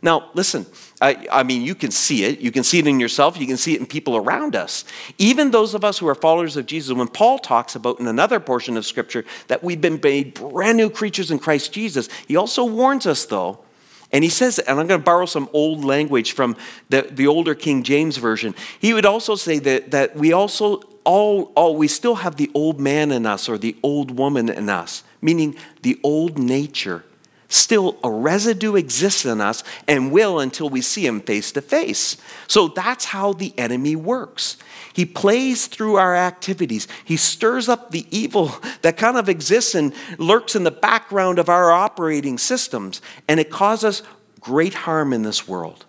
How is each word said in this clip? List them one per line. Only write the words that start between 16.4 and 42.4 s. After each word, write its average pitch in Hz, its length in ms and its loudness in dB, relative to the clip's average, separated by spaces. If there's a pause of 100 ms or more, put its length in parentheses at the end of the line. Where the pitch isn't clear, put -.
the, 135 220 2
the 135 160 0
older 160 280 2
King 143 280 -2
James 143 340 0
Version, 110 380 -2 (240)
he 220 160 2
would 214 100 2
also 208 300 2
say 170 240 -2
that, 135 320 0
that 139 260 0
we 156 160 4
also 202 500 0 (220)
all, 202 500 2
all, 165 200 4
we 151 140 2
still 240 280 0
have 175 200 -6
the 143 160 -2
old 151 260 0
man 143 320 2
in 123 140 0
us 104 240 -2
or 117 80 -2
the 104 260 -4
old 139 360 -2
woman 135 320 0
in 101 180 -4
us, 87 340 -4 (200)
meaning 156 340 2 (240)
the 127 220 0
old 156 360 0
nature. 127 640 -4 (480)
Still, 196 540 2
a 123 60 0
residue 196 640 0
exists 160 480 0
in 113 160 -2
us 104 240 -2 (220)
and 135 260 2
will 190 260 4
until 143 300 -4
we 131 140 -2
see 180 240 -2
him 110 160 -2
face 104 300 -4
to 139 100 -4
face. - 560 -2 (280)
So 196 220 2
that's 196 380 -4
how 202 260 -2
the 185 240 -8
enemy 127 400 -2
works. 214 600 -6 (340)
He 175 140 0
plays 240 600 0
through 214 300 -2
our 185 180 4
activities. 180 760 -4 (180)
He 160 100 -2
stirs 226 520 0
up 240 220 -2
the 165 200 -6
evil 208 420 0 (140)
<laughs> - 160 -14
that 165 160 2
kind 240 180 2
of 202 140 0
exists 175 440 0
and 147 200 0 (240)
lurks 208 380 2
in 190 80 0
the 165 60 4
background 185 680 0
of 170 100 2
our 175 220 6
operating 160 640 0
systems, 113 640 -4 (260)